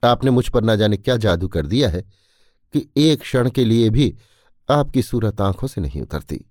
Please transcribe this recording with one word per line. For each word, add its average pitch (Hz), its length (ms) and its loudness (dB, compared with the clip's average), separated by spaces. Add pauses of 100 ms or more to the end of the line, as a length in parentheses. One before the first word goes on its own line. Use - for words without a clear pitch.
आपने 123 280 2
मुझ 123 180 2
पर 117 140 0
ना 110 120 2
जाने 104 220 2
क्या 123 200 -2
जादू 92 300 0
कर 80 180 -4
दिया 113 240 0
है 87 120 -4 (720)
कि - 240 -4
एक 147 240 2
क्षण 123 280 0
के 127 160 0
लिए 113 240 2
भी 123 280 0 (520)
आपकी 143 320 2
सूरत 107 400 -2
आंखों 98 260 -2
से - 140 -8
नहीं 69 200 -6
उतरती। - 500 -10